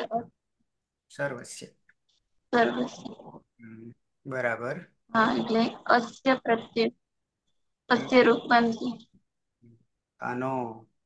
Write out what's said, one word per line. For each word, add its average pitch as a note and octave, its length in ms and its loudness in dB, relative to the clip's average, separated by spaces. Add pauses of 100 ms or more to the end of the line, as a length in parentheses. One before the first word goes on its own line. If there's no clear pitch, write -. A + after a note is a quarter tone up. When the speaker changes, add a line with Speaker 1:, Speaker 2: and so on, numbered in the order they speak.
Speaker 1:
અ-, A#3 260 -8 (800)
Speaker 2:
સર્વસ્ય. - 580 -10 (840)
Speaker 1:
સર્વસ્ય. A#3+ 640 -2 (380)
Speaker 2:
હમ, A2+ 380 -18 (360)
બરાબર. B2 500 -4 (320)
Speaker 1:
હા, A3+ 240 2
એટલે A3+ 300 0 (280)
અસ્ય A#3+ 460 2
પ્રત્યય, A3+ 600 -2 (960)
અસ્ય B3 300 4
રૂપ A#3 240 6
બનશે. A#3 440 2 (1300)
Speaker 2:
આનો. B2 320 -4 (540)